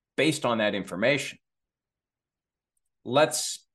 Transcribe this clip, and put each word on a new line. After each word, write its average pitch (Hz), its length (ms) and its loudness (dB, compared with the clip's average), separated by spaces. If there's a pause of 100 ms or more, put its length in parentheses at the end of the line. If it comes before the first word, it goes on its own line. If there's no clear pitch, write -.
(160)
based 143 300 0
on 117 140 0
that 104 160 2
information, 104 600 -2 (1700)
let's - 600 0 (100)